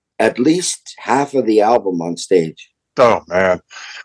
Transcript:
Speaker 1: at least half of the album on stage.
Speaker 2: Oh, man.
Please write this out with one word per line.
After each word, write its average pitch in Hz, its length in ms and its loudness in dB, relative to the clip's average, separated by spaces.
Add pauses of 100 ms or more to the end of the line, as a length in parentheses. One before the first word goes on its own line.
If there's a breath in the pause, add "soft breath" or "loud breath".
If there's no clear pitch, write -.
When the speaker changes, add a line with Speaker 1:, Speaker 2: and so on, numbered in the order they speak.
(200)
Speaker 1:
at 110 200 0
least 165 580 -2
half 135 360 -2
of 127 120 0
the 107 160 4
album 98 400 0
on 85 160 -6
stage. 82 520 -2 (280)
Speaker 2:
Oh, 113 300 4
man. 90 340 0 (440 loud breath)